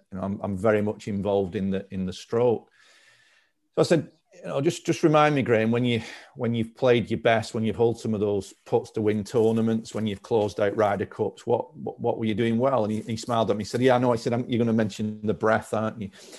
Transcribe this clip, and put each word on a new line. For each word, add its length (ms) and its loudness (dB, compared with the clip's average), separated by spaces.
"You 60 -12
know, 60 -6
I'm, 180 -6
I'm 140 -4
very 260 2
much 260 -6
involved 480 -2
in 140 -2
the, 200 -4
in 160 -6
the 60 -6
stroke." 580 -2
So 60 2
I 20 4
said, 300 2
"You 120 -14
know, 120 -4
just, 260 -2
just 160 -2
remind 320 6
me, 80 2
Graham, 300 2
when 120 0
you, 180 0
when 180 -2
you've 220 -4
played 340 2
your 80 -2
best, 340 2
when 120 -4
you've 100 -2
held 240 2
some 160 -4
of 60 -4
those 340 -2
putts 280 -2
to 100 -2
win 220 0
tournaments, 680 0
when 140 -4
you've 160 -6
closed 380 0
out 160 0
Ryder 300 2
Cups, 380 -6
what, 320 -2
what, 220 -10
what 200 -2
were 80 -4
you 80 0
doing 240 0
well?" 260 2
And 80 -2
he, 80 -2
he 160 -6
smiled 340 0
at 60 0
me, 80 -6
he 40 -8
said, 140 -2
"Yeah, 140 6
I 20 0
know." 140 2
I 40 2
said, 180 -4
"Um, 120 -2
you're 140 0
gonna 120 2
mention 540 -2
the 80 0
breath, 400 0
aren't 260 -4
you?" 100 -10